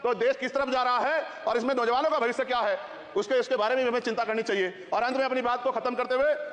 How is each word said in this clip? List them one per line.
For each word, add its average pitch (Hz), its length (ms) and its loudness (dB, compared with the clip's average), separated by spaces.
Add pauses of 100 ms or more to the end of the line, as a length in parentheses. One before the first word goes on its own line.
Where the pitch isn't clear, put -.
तो 247 100 2
देश 233 220 2
किस 254 180 -6
तरफ 269 160 0
जा 254 140 2
रहा 247 160 2
है 302 240 0 (240)
और 226 100 0
इसमें 247 180 0
नौजवानों 247 340 2
का 302 100 2
भविष्य 240 260 0
क्या 240 140 0
है, 208 200 0 (360)
उसके, 208 200 0
इसके 254 200 2
बारे 226 200 2
में 262 80 2
हमें 240 160 0
चिंता 233 240 -2
करनी 220 180 -2
चाहिए। 196 520 -2
और 208 100 2
अंत 254 140 0
में 269 80 2
अपनी 254 160 0
बात 240 220 0
को 262 80 0
खत्म 247 240 -2
करते 254 200 -2
हुए 277 200 4 (180)